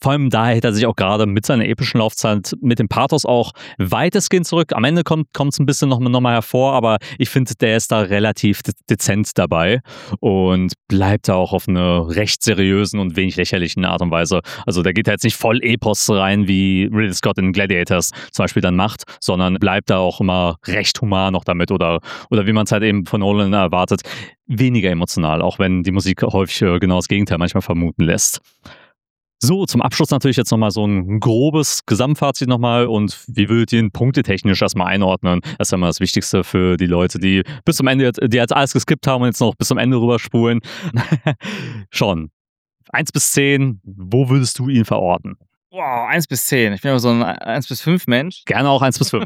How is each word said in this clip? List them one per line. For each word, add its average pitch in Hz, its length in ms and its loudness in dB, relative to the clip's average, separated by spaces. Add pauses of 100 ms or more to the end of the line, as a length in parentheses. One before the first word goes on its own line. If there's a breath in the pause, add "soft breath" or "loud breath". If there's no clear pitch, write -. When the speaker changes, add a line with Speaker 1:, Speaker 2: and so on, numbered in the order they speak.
Speaker 1:
Vor 139 100 0
allem 143 180 0
da 113 180 2
hält 117 180 2
er 113 80 2
sich 107 140 2
auch 113 100 -2
gerade 104 280 0
mit 101 200 0
seiner 120 200 2
epischen 113 360 -2
Laufzeit, 107 580 -2
mit 120 200 0
dem 104 100 0
Pathos 143 340 0
auch 120 300 0 (240 loud breath)
weitestgehend 160 680 0
zurück. 165 280 0
Am 110 100 0
Ende 160 200 2
kommt, 160 300 0
kommt's 143 240 -2
ein 139 80 2
bisschen 143 220 2
noch, 123 140 2
noch 123 180 2
mal 123 140 2
hervor, 127 400 0
aber 113 240 2 (200 loud breath)
ich 120 120 -2
finde, 127 260 0
der 113 220 2
ist - 160 -2
da 110 80 2
relativ 101 600 0
de-, 107 120 -4 (160)
dezent 104 480 0
dabei 87 420 2 (400 loud breath)
und 92 540 2 (160)
bleibt 98 400 2
da 95 60 2
auch 92 180 0
auf 95 160 -2
eine 87 440 0
recht 101 300 -2
seriösen 98 560 2
und 90 160 -4
wenig 95 220 0
lächerlichen 90 480 -2
Art 87 160 -2
und 85 100 0
Weise. 82 300 0 (240 loud breath)
Also 90 180 0
der 92 80 2
geht 104 160 -2
da 104 60 2
jetzt 98 100 -2
nicht - 140 0
voll 117 260 0
Epos 113 460 0
rein, 98 400 2
wie 95 420 2
Ridley 107 220 -2
Scott - 240 -2
in 92 160 0
Gladiators 92 580 0 (220 loud breath)
zum 101 100 0
Beispiel - 180 0
dann 90 140 2
macht, 101 280 -2 (180 loud breath)
sondern 92 340 0
bleibt 98 340 0
da 95 100 2
auch 90 260 0
immer 90 400 0
recht 101 360 -2
human 95 320 0
noch 87 100 -2
damit 87 280 -2
oder, 85 280 0 (320 loud breath)
oder 107 160 2
wie 110 60 2
man's 107 180 0
halt 107 120 0
eben 101 220 0
von 110 140 -2
Nolan 101 340 0
erwartet, 90 480 0 (460 loud breath)
weniger 117 420 0
emotional, 85 520 0
auch 90 180 -2
wenn 92 240 2
die 95 80 0
Musik 92 320 0
häufig, 98 380 -2
äh, 87 180 2
genau 90 160 2
das 90 120 -2
Gegenteil 101 300 0
manchmal 87 240 -2
vermuten 85 420 -2
lässt. - 380 -2 (1040 loud breath)
So, 175 220 2
zum 120 160 0
Abschluss - 280 0
natürlich 135 280 2
jetzt 123 120 0
nochmal 110 220 2
so 107 140 -2
ein 101 340 -2
grobes 135 640 0
Gesamtfazit 135 640 0
nochmal 120 400 2
und 104 400 -2
wie 101 220 0
würdet 117 240 2
ihr 113 60 4
ihn 107 120 2
punktetechnisch 110 720 0
erstmal 92 260 0
einordnen? 92 540 2 (180 loud breath)
Das - 80 -2
ist - 40 -6
ja 95 40 2
immer 90 120 2
das 80 120 -2
Wichtigste 92 440 -2
für 90 340 0
die 90 100 0
Leute, 87 320 0
die 95 240 2 (220 loud breath)
bis 165 100 2
zum 135 120 -2
Ende 131 180 2
jetzt, 120 180 -2
die 123 140 2
jetzt 120 180 0
alles 139 180 2
geskippt - 320 0
haben 131 160 2
und 123 60 2
jetzt 113 140 -2
noch 110 140 2
bis - 120 -4
zum - 100 0
Ende 123 200 2
rüberspulen. 117 640 2 (640 loud breath)
<laughs> 123 680 -8
Sean, 82 360 -2 (600)
eins 147 200 -2
bis - 220 -2
zehn, 135 500 0
wo 101 460 -2
würdest 131 280 2
du 127 120 -4
ihn 120 160 4
verorten? 95 520 -2 (380)
Speaker 2:
Wow, 127 320 -4
eins 156 180 0
bis - 200 -6
zehn. 117 260 2
Ich 95 100 -8
bin 139 100 -2
aber 127 100 2
so 120 80 2
ein 117 120 2
eins - 460 -4
bis - 140 -8
fünf 175 260 0
Mensch. 131 380 -2
Speaker 1:
Gerne 131 240 2
auch 135 120 4
eins 131 160 2
bis 139 120 0
fünf. 110 160 -2